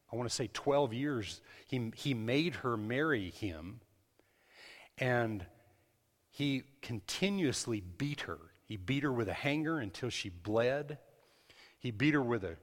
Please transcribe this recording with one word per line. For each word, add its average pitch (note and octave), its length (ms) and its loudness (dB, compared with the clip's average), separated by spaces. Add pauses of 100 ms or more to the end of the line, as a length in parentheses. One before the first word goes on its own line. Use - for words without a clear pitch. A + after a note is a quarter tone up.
(120)
I A2+ 60 -4
wanna A#2+ 120 -2
say A2+ 220 -2
twelve C#3+ 420 2
years, B2 460 -2 (280)
he, B2 280 0
he C#3+ 180 0
made B2+ 420 2
her A#2+ 200 0
marry A2+ 540 0
him, F2 500 -8 (1160)
and A#2 480 2 (840)
he C#3 340 0 (180)
continuously B2 1000 0 (160)
beat C#3+ 240 -2
her. E2 160 -6 (280)
He A2 100 -8
beat B2+ 280 0
her C#3+ 100 2
with A#2 160 2
a F2 40 -2
hanger D3+ 460 0
until A2+ 300 -4
she - 180 -4
bled. A#2 720 0 (840)
He B2 120 -2
beat C3+ 220 6
her D3 80 6
with A#2 220 2
a E2 200 -4